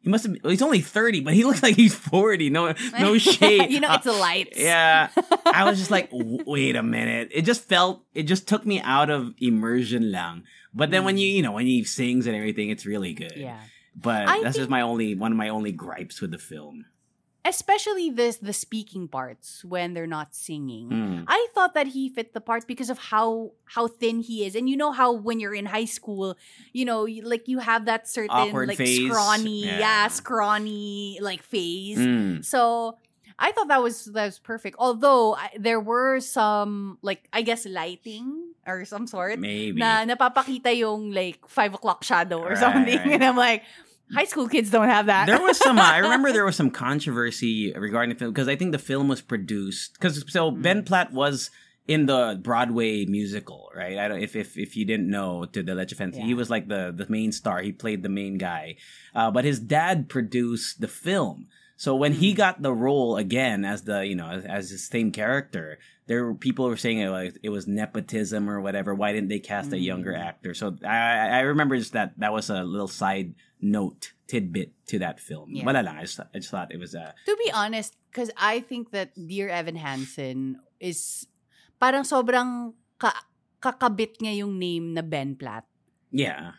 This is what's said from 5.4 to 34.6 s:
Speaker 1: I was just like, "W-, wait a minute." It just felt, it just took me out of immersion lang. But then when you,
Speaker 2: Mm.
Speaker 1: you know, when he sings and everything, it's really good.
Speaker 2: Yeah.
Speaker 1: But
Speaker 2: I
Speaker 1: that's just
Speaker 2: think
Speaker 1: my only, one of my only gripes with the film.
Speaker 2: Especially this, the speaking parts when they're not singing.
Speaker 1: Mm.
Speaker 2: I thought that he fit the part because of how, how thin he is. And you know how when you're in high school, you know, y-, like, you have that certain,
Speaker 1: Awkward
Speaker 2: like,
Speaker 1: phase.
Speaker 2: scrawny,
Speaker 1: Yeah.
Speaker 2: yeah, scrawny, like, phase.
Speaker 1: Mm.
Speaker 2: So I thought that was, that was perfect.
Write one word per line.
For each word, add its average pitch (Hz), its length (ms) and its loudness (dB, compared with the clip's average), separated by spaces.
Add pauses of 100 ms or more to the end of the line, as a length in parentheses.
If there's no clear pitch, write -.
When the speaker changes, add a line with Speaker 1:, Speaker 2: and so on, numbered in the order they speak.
Speaker 1:
I 196 240 6
was 208 80 4
just 190 160 -2
like, 185 160 2
"W-, 120 400 -4
wait 135 280 0
a 117 60 0
minute." 117 540 -2
It 160 80 2
just 226 240 0
felt, 185 320 4 (160)
it 160 80 -2
just 185 240 0
took 208 160 2
me 202 160 0
out 143 320 4
of 123 220 -4 (100)
immersion 113 640 2
lang. 85 400 -6 (240)
But 147 160 0
then 185 160 2
when 196 160 2
you, 196 80 4
Speaker 2:
Mm. 196 80 2
Speaker 1:
you 190 80 4
know, 113 80 -2
when 113 160 -2
he 123 160 2
sings 123 400 0
and 117 80 0
everything, 107 400 -2
it's 101 160 -8
really 98 240 -4
good. 82 240 -12
Speaker 2:
Yeah. 120 240 -12 (320)
Speaker 1:
But 110 320 -2
Speaker 2:
I 220 160 2
Speaker 1:
that's 135 160 -2
just 131 160 -2
Speaker 2:
think 127 80 2
Speaker 1:
my - 0 -
only, 117 320 0
one 107 200 -2
of 113 40 2
my 110 160 -2
only 107 240 -4
gripes 87 480 -12
with 87 80 -8
the 82 80 -12
film. 76 480 -18 (540)
Speaker 2:
Especially 381 720 0
this, 233 240 0
the 202 160 -8
speaking 196 560 -8
parts 127 560 -12
when 180 300 -4
they're 165 120 -6
not 151 300 -8
singing. 127 560 -10
Speaker 1:
Mm. 113 340 -4
Speaker 2:
I 453 300 0
thought 370 160 2
that 285 240 0
he 269 160 -4
fit 233 240 -10
the 226 40 -8
part 233 280 -4
because 247 220 -6
of 247 80 -6 (100)
how, 226 440 0 (120)
how 233 240 -2
thin 226 320 -2
he 226 240 -4
is. 190 100 -8
And 233 140 0
you 269 80 2
know 294 160 0
how 254 240 4
when 226 240 -2
you're 208 160 -4
in 202 80 -6
high 214 240 -2
school, 190 480 -6 (400)
you 254 80 0
know, 226 240 -2
y-, 220 160 -10
like, 233 240 -4
you 254 120 0
have 226 260 0
that 226 200 0
certain, 220 240 -4
Speaker 1:
Awkward 127 380 2
Speaker 2:
like, 123 80 -4
Speaker 1:
phase. 127 320 2
Speaker 2:
scrawny, 214 560 2
Speaker 1:
Yeah. 185 140 -2
Speaker 2:
yeah, 214 300 4
scrawny, 208 1120 -2
like, 190 200 -6
phase. 190 560 -4
Speaker 1:
Mm. 226 460 0
Speaker 2:
So 233 540 0 (400)
I 370 140 0
thought 415 160 -2
that 269 140 4
was, 233 300 -2
that 214 140 -2
was 190 120 -8
perfect. 220 400 -10